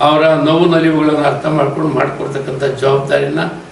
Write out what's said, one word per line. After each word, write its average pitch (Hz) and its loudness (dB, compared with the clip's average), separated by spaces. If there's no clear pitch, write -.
ಅವರ 151 4
ನೋವು 160 2
ನಲಿವುಗಳನ್ನು 156 2
ಅರ್ಥ 139 -2
ಮಾಡ್ಕೊಂಡು 156 -2
ಮಾಡ್ಕೊಡ್ತಕ್ಕಂಥ 135 -4
ಜವಾಬ್ದಾರಿನ 139 0